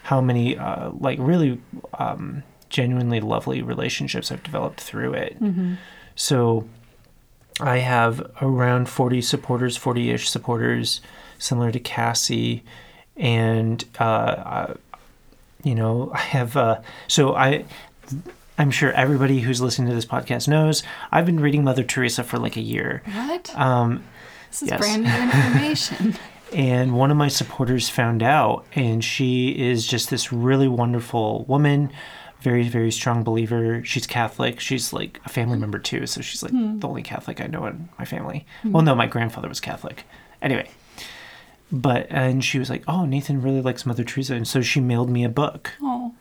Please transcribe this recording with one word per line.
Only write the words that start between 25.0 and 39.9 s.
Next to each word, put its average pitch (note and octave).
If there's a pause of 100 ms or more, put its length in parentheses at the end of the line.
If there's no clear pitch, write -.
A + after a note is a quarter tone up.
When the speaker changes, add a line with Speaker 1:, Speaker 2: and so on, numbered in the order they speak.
Speaker 2:
new A#3
information. A#3+
Speaker 1:
<laughs> - (280)
And B2+
one C3+
of D3
my D3
supporters B2+
found A#2
out, A#2+ (120)
and A2+
she B2+ (100)
is A#2+
just -
this B2
really C3
wonderful A#2
woman, C#3+ (500)
very, A#2+
very A2+
strong A#2
believer. A2+
She's -
Catholic. A#2+
She's, -
like, -
a -
family A#2
member G#2+
too, -
so -
she's, -
like, -
Speaker 2:
Hmm. A3
Speaker 1:
the G3+
only -
Catholic -
I -
know -
in E3+
my -
family. - (160)
Speaker 2:
Hmm. A3
Speaker 1:
Well, E3
no, D3+
my A#2
grandfather -
was -
Catholic. - (400)